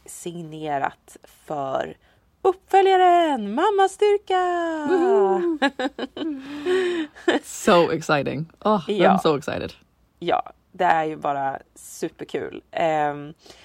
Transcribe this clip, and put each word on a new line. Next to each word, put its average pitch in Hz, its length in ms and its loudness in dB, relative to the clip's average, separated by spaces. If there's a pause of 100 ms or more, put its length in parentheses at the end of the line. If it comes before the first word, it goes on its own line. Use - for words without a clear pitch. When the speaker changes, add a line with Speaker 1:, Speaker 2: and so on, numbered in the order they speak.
Speaker 1:
signerat 156 1160 -8
för - 720 -6 (460)
uppföljaren, 359 1120 4
Mammastyrka! 392 840 2 (500)
Speaker 2:
Woohoo! 370 720 2
Speaker 1:
<laughs> 294 1800 -4
Speaker 2:
So - 500 2
exciting! 147 540 -2 (180)
Oh, 208 260 0
Speaker 1:
Ja. 202 200 4
Speaker 2:
I'm - 80 2
so 156 200 2
excited. - 340 -8 (460)
Speaker 1:
Ja, - 340 -4 (200)
det 185 120 -4
är 165 200 2
ju 156 120 -6
bara 139 420 -4 (160)
superkul. - 960 -10
Ehm, 147 640 -2 (300)